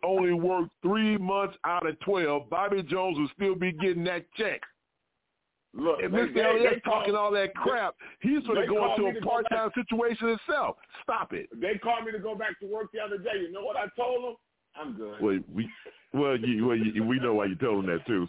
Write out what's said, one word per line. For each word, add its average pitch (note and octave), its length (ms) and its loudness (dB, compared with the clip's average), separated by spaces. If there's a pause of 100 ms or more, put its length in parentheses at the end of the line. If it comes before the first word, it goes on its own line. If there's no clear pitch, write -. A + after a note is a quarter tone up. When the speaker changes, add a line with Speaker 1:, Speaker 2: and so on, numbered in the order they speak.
Speaker 1:
only F3+ 300 4
worked F3 380 2 (100)
three G#3+ 380 4
months F#3+ 360 0 (100)
out E3+ 220 0
of D#3 120 -4
twelve, D3 500 0
Bobby G3 320 0
Jones F3 380 0
would D3 160 0
still G3 200 2
be F3 160 0
getting E3+ 340 0
that F3 280 -2
check. G3+ 260 -2 (1160)
Speaker 2:
Look, D#3 240 0
Speaker 1:
If F3+ 100 -2
Speaker 2:
they, G3 120 2
Speaker 1:
Mister A#3+ 100 -2
Speaker 2:
they, - 160 4
Speaker 1:
Elias A#3 260 4
Speaker 2:
they A#3 140 -6
Speaker 1:
talking G#3 240 0
Speaker 2:
call, G#3 120 0
Speaker 1:
all G#3 80 0
that G3 200 0
Speaker 2:
they, - 80 -8
Speaker 1:
crap, A3+ 340 0 (260)
he's C#4 260 2
gonna G#3+ 140 2
Speaker 2:
they - 60 0
Speaker 1:
go G3+ 80 0
Speaker 2:
call G3+ 200 2
Speaker 1:
into G#3 80 2
Speaker 2:
me F#3+ 60 2
Speaker 1:
a - 60 -2
Speaker 2:
to A3+ 40 -6
go G3+ 100 -2
Speaker 1:
part-time A3+ 380 0
Speaker 2:
back. - 80 -6
Speaker 1:
situation A#3 540 0
himself. A3 480 -2 (260)
Stop A3 300 -4
it. E2 200 -6
Speaker 2:
They G#3 240 -2
called A#3 280 0
me A3+ 80 -6
to G#3+ 60 -6
go G#3+ 140 -4
back G3+ 280 -6
to G3+ 40 -10
work G#3+ 280 -6
the A3 80 -6
other G3+ 160 -6
day. G3+ 240 -4
You E3+ 100 -4
know G3 120 -10
what C4+ 120 -4
I G#3+ 100 -2 (100)
told B3 280 0
them? A#3 120 -8 (400)
"I'm C#3+ 220 -10
good." G#2+ 240 -8
Speaker 1:
Well, G2 160 2 (160)
we, A2 160 -2 (440)
well, C3+ 260 2
you, A#2 260 2
well, A#2+ 120 4
you, A2 260 2
we B2 160 2
know A#2+ 160 2
why G#2 100 4
you F#2+ 100 0
told G2+ 300 2
him F2+ 60 0
that E2 160 -2
too. F#2+ 220 2